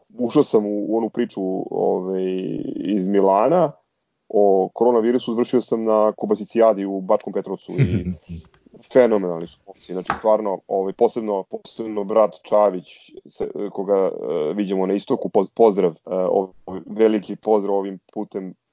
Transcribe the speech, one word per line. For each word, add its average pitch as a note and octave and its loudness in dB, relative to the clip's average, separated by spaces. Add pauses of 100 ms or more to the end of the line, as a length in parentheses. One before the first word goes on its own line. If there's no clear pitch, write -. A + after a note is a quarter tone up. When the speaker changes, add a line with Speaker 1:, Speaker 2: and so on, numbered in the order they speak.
(120)
Speaker 1:
ušao B2 0
sam G#2+ 2
u, G#2 -4
u G#2+ -2
onu A2+ -2
priču, A2+ -4 (300)
ovaj, F#2+ -2 (520)
iz F#2+ -2
Milana G#2 4 (580)
o G2 4
koronavirusu, A#2+ 0
završio A#2 0
sam A2+ -4
na G#2+ 2
Kobasicijadi G#2 0
u G2 -4
Bačkom G2+ -2
Petrovcu F#2+ -8
i F2+ 0 (320)
Speaker 2:
<laughs> - -16
Speaker 1:
fenomenalni G2 2
su - -20
momci. - -18
Znači, F2+ -6
stvarno, G#2+ 0
ovaj, G2 -2
posebno, G#2+ 0
posebno G#2+ -10
brat G#2+ 2
Čavić, G#2 0 (400)
se-, - -8 (220)
koga, G2 -2
e, F#2+ 2 (440)
viđamo F#2+ -2
na F#2 0
istoku, G2+ -4
poz-, G2 0
pozdrav, G2 4
e, D#2+ -12
ovaj, F#2 0 (380)
veliki G#2 0
pozdrav G2+ 0
ovim G2 -4
putem, F#2+ -10 (200)